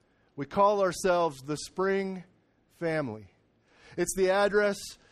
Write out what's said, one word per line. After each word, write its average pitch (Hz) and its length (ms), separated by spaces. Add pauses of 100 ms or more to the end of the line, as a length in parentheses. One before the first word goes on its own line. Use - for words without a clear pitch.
(360)
We 143 80
call 202 380
ourselves 175 600
the 147 140
Spring 190 680 (560)
family. 139 500 (680)
It's 175 180
the 185 160
address 202 460 (360)